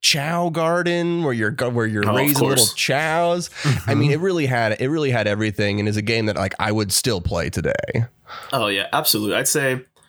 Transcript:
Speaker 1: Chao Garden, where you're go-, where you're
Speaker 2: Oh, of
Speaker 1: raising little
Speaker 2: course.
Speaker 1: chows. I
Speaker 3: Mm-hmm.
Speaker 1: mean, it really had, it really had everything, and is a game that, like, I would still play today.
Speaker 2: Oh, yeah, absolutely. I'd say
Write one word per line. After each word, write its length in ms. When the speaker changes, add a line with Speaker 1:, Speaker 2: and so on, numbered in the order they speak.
Speaker 1:
Chao 500
Garden, 760
where 80
you're 180
go-, 200
where 160
you're 200
Speaker 2:
Oh, 40
of 60
Speaker 1:
raising 180
little 180
Speaker 2:
course. 100
Speaker 1:
chows. 760
I 40
Speaker 3:
Mm-hmm. 60
Speaker 1:
mean, 120
it 80
really 260
had, 340
it 80
really 220
had 160
everything, 540
and 80
is 80
a 60
game 240
that, 100
like, 220
I 140
would 200
still 280
play 300
today. 540
Speaker 2:
Oh, 140
yeah, 260
absolutely. 440
I'd 120
say 340